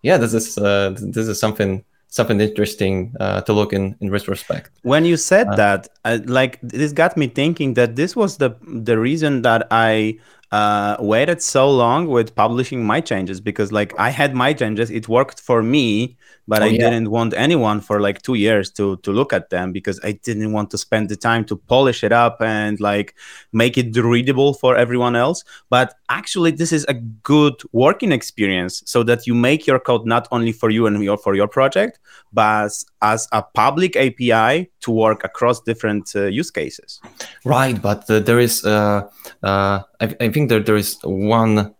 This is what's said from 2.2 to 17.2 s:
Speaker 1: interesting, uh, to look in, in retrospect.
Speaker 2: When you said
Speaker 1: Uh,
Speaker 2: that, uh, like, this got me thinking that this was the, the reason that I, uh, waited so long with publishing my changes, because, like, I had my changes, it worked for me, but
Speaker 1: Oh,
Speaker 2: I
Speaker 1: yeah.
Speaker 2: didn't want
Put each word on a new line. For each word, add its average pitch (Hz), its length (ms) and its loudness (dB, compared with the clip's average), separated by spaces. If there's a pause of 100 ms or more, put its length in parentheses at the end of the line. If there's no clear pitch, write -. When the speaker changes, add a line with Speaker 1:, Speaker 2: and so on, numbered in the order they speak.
Speaker 1:
interesting, 104 800 -2
uh, 98 220 -2
to 110 100 -4
look 104 220 2
in, 98 260 -4
in 101 100 -6
retrospect. - 600 -6 (140)
Speaker 2:
When 147 200 2
you 170 140 2
said 202 300 2
Speaker 1:
Uh, 101 80 -2
Speaker 2:
that, 101 340 2 (160)
uh, 113 200 0
like, 127 360 0
this 143 320 -4
got 160 240 2
me 143 100 0
thinking 143 460 -2
that 120 240 2
this 170 180 -2
was 208 220 -2
the, 123 240 0
the 113 360 -2
reason 139 440 0
that 113 300 2
I, 110 480 2 (320)
uh, 104 480 0
waited 131 420 0
so 135 280 2
long 131 380 2
with 120 280 0
publishing 120 500 -2
my 117 160 0
changes, 95 400 -6
because, 104 320 -4
like, 104 240 -2
I 113 120 2
had 139 260 0
my 127 180 2
changes, 113 360 -2
it 113 200 -8
worked 123 320 0
for 117 200 2
me, 120 560 0 (300)
but 110 140 2
Speaker 1:
Oh, 104 40 4
Speaker 2:
I - 20 4
Speaker 1:
yeah. 113 240 2
Speaker 2:
didn't 113 180 -2
want 113 260 -2